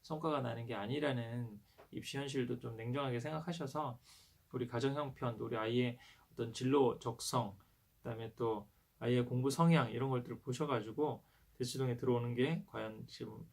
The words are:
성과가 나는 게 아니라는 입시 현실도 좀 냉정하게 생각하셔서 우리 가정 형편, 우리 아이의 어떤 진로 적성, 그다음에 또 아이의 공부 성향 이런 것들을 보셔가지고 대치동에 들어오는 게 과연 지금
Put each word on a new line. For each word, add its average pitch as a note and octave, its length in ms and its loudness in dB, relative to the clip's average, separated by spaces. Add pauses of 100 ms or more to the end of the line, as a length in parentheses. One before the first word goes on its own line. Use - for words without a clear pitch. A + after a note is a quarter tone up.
성과가 D#3 400 -2
나는 A#2 240 -4
게 A#2 100 -6
아니라는 A#2+ 840 -2 (320)
입시 - 260 -8
현실도 C3 420 -2
좀 A2+ 180 -8
냉정하게 B2 420 -2
생각하셔서 D#3 800 -4 (540)
우리 B2+ 140 -2
가정 B2 260 2
형편, C3+ 480 -2
우리 A2+ 160 -2
아이의 A#2+ 400 2 (340)
어떤 A#2 220 -4
진로 B2+ 460 4
적성, A2+ 580 -2 (400)
그다음에 A2+ 380 -8
또 A2 320 0 (320)
아이의 B2 260 4
공부 B2+ 260 2
성향 D#3+ 400 6
이런 B2 180 0
것들을 B2 300 -2
보셔가지고 B2+ 840 -2 (340)
대치동에 B2 400 -2
들어오는 A#2+ 380 2
게 D3+ 320 2
과연 A2 400 -8
지금 A2 440 -10